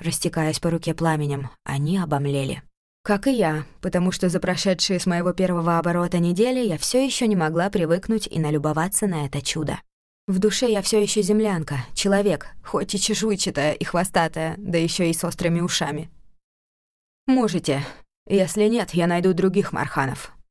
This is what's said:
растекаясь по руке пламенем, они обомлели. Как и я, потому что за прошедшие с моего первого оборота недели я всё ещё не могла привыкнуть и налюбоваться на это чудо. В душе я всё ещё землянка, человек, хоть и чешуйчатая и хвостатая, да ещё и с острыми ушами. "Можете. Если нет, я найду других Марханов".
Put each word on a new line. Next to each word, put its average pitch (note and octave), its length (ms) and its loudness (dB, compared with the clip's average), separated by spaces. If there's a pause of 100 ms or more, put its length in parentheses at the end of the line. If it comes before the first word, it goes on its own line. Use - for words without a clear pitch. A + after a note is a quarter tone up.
растекаясь E3 580 -2
по F3 100 0
руке E3 260 0
пламенем, D3 560 0 (120)
они D3 340 0
обомлели. C#3+ 680 -2 (380)
Как G3+ 260 0
и C#4 40 4
я, D#3 320 2 (160)
потому F3+ 320 0
что - 160 0
за F3 120 0
прошедшие F3+ 600 0
с - 60 -4
моего F3 260 0
первого E3+ 460 2
оборота F3 400 0
недели G3+ 420 2
я G3 160 0
всё - 260 0
ещё B3+ 240 0
не G#3+ 100 2
могла E3+ 340 0
привыкнуть G3 560 0
и - 120 -4
налюбоваться D#3 680 0
на D#3+ 180 -2
это C#3 160 -4
чудо. - 400 -4 (460)
В F#3 120 0
душе G#3+ 320 2
я G3+ 120 2
всё G#3+ 180 2
ещё G#3 220 2
землянка, F#3 720 0
человек, G3 540 2 (140)
хоть - 320 -4
и G3 40 -2
чешуйчатая F#3+ 720 0
и - 120 -6
хвостатая, E3 720 0
да F#3 200 -2
ещё E3 260 0
и E3 80 2
с - 120 -2
острыми E3+ 360 0
ушами. D#3+ 500 -4 (1160)
"Можете. F3+ 580 2 (420)
Если G3+ 420 2
нет, A#3 220 0
я E3+ 160 2
найду F3 260 2
других F#3 400 2
Марханов". C3+ 600 -4 (180)